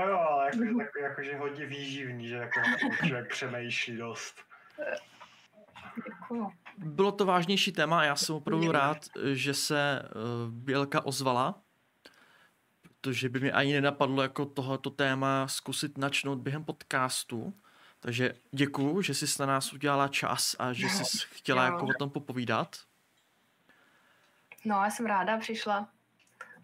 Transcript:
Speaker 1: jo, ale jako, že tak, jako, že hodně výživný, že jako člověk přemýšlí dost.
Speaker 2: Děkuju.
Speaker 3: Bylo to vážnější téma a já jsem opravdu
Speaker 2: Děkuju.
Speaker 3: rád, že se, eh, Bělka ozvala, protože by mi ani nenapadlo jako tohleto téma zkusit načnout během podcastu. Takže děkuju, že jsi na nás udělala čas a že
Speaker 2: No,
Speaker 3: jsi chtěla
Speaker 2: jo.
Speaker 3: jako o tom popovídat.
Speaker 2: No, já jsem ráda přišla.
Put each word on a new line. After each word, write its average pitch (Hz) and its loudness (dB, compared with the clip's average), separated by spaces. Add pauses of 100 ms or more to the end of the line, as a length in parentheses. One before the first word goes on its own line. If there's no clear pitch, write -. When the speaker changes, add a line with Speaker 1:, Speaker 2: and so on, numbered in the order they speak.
Speaker 1:
jo, 196 2
ale 147 4
jako, 143 0
že 214 0
tak, - 0 (140)
jako, 139 -4
že 143 -6
hodně 143 -4
výživný, 135 -8
že 120 -6
jako 120 -2 (480)
člověk 123 -2
přemýšlí 120 -4
dost. 113 -8 (1700)
Speaker 2:
Děkuju. 214 -8 (260)
Speaker 3:
Bylo 175 2
to 202 2
vážnější 185 4
téma 165 4
a 156 6
já 143 4
jsem 156 0
opravdu 160 0
Speaker 2:
Děkuju. 165 4
Speaker 3:
rád, 143 4 (360)
že 135 0
se, 143 2
eh, - -16 (400)
Bělka 135 0
ozvala, 131 0 (1200)
protože 127 -2
by 123 -2
mi 135 2
ani 143 4
nenapadlo 139 2
jako 135 0
tohleto 135 -4
téma 135 2
zkusit 143 -4
načnout 139 0
během 139 -4
podcastu. 131 -2 (460)
Takže 120 0 (180)
děkuju, 143 2
že 147 -2
jsi 139 -2 (140)
na 143 -2
nás 135 0
udělala 139 2
čas - 0
a 123 0
že 123 -2
Speaker 2:
No, - 0 (160)
Speaker 3:
jsi - -2 (140)
chtěla 127 2
Speaker 2:
jo. 127 4
Speaker 3:
jako 135 -2
o 131 0
tom 143 -2
popovídat. 127 -2 (1900)
Speaker 2:
No, 208 4
já 208 2
jsem 220 -2
ráda 208 2
přišla. 214 -2 (760)